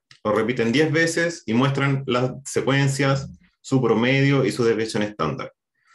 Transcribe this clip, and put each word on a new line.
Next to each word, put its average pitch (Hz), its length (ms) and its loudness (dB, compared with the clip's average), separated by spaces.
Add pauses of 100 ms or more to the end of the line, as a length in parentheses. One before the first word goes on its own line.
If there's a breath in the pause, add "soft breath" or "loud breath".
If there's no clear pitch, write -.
(240)
lo 107 80 0
repiten 113 400 0
diez 151 180 2
veces 165 540 0
y 110 80 -4
muestran 135 540 0
las 127 260 0 (120)
secuencias, 139 840 0 (320 soft breath)
su 131 220 0
promedio 135 640 2
y 104 60 0
su 120 120 -2
desviación 110 380 0
estándar. 78 500 -4 (420 soft breath)